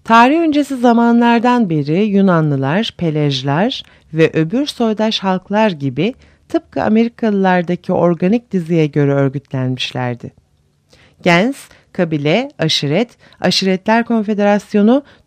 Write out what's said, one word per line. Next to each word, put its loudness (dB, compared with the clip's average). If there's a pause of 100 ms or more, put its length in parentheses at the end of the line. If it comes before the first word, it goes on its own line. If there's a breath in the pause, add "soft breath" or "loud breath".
Tarih 4
öncesi 0
zamanlardan 2
beri 0
Yunanlılar, 0
Pelejler -2 (300 soft breath)
ve 2
öbür -2
soydaş -2
halklar -2
gibi -4 (340 soft breath)
tıpkı -6
Amerikalılardaki 0
organik 0
diziye 0
göre 0
örgütlenmişlerdi. -4 (920 soft breath)
Gens, 2 (360 soft breath)
kabile, -2
aşiret, -2 (320 soft breath)
aşiretler 0
konfederasyonu 0 (240 soft breath)